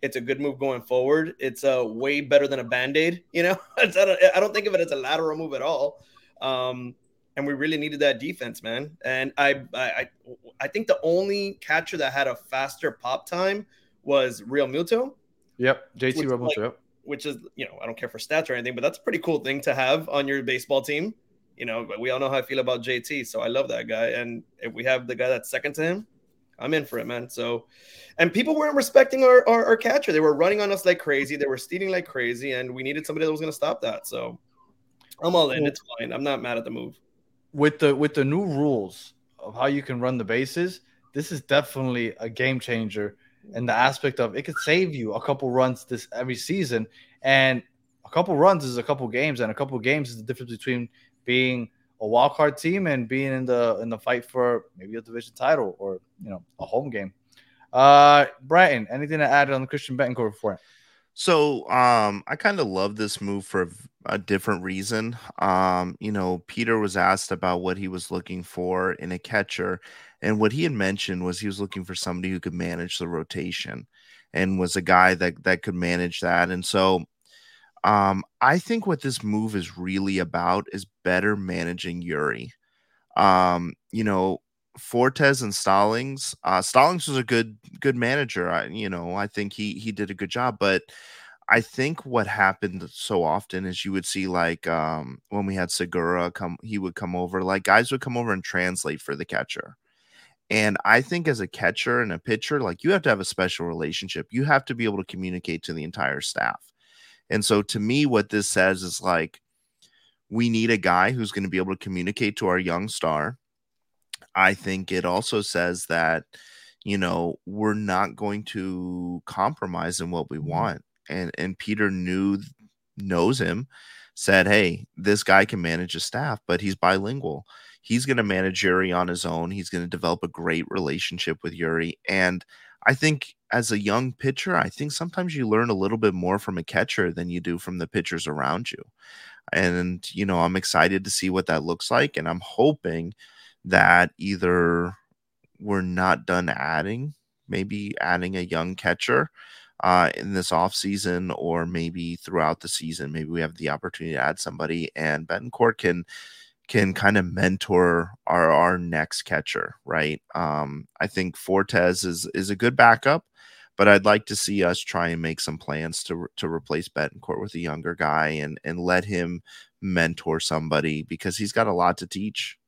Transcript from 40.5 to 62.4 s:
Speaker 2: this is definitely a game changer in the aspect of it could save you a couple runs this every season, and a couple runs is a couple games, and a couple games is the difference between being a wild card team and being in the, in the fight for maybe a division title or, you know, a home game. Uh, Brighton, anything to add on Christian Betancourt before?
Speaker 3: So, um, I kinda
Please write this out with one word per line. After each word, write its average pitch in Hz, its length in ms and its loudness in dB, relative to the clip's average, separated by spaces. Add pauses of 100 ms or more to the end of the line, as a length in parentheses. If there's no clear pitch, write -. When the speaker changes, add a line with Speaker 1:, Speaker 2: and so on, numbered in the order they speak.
Speaker 2:
this 147 180 -6
is 151 80 -6
definitely 131 800 0
a 113 80 -8
game 127 320 -2
changer 107 560 -4 (380)
in 117 120 -4
the - 60 0
aspect 131 480 2
of 110 160 0
it 139 60 -4
could 151 240 -8
save 170 280 2
you 113 200 -4
a 110 80 -4
couple 135 280 -2
runs 127 360 2
this 117 260 -8
every 127 240 -4
season, 123 500 -2 (360)
and 135 420 4 (400)
a - 60 -20
couple 175 260 2
runs 160 300 6
is 123 120 -4
a 117 60 -4
couple 131 240 -2
games, 123 320 0
and 110 140 0
a - 20 -6
couple 135 240 -4
games 131 300 0
is 117 80 -14
the 110 60 -14
difference 120 280 -8
between 120 380 -6 (340)
being 127 460 0 (320)
a 110 60 -4
wild 135 260 4
card 147 240 2
team 185 300 -2
and 131 200 -2
being 135 240 -2
in 131 140 -4
the, 120 360 2
in 113 60 -6
the 113 100 -6
fight 120 280 -2
for 123 400 0 (120)
maybe 101 200 -12
a 113 40 -8
division 113 320 -14
title 127 460 0
or, 95 220 -8 (200)
you 143 80 -14
know, 92 140 -12 (160)
a 95 60 -8
home 135 240 -2
game. 101 240 -8 (580)
Uh, 143 540 10 (160)
Brighton, 143 500 6
anything 147 280 -4
to 147 60 4
add 139 240 4
on 135 160 0
Christian 135 300 -8
Betancourt 123 380 -2
before? 101 260 -4 (540)
Speaker 3:
So, 147 560 2
um, 113 580 4
I 147 80 -4
kinda 202 280 0